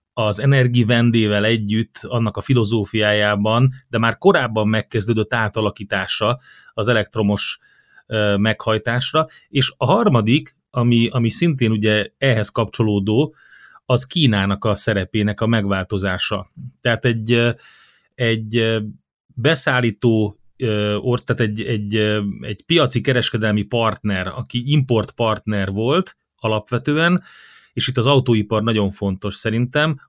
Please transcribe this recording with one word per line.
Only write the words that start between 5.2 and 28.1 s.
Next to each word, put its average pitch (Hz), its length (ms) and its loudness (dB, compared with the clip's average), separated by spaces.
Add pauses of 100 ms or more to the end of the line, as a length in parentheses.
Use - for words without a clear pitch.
átalakítása 107 1040 -2 (360)
az 107 140 -2
elektromos, 104 720 -2 (480)
ö, 107 300 0
meghajtásra. 113 880 0 (220)
És 131 280 0
a - 80 -2
harmadik, 135 720 2 (140)
ami, 120 380 2
ami 117 220 0
szintén 131 400 2
ugye 107 360 2 (120)
ehhez 113 300 0
kapcsolódó, 110 880 0 (500)
az 127 220 0
Kínának 101 580 2
a 107 100 0
szerepének 104 640 -2
a 113 60 0
megváltozása. 98 1000 -2 (340)
Tehát 117 240 -2
egy, 113 280 0
ö, 120 180 4 (640)
egy, 113 420 -4
ö, 113 220 0 (600)
beszállító, 120 1000 0 (180)
ö, 104 380 -2
or-, 120 260 -2
tehát 120 220 -4
egy, 107 180 -2
egy, 107 360 -4
ö, 107 260 0 (180)
egy 110 260 -10
piaci 143 340 2
kereskedelmi 110 600 0
partner, 101 640 -2
aki 123 440 -8
import 127 400 2
partner 107 600 -2
volt 123 460 -2 (200)
alapvetően, 147 840 0 (500)
és - 160 -4
itt 131 80 -4
az 113 100 0
autóipar 113 560 2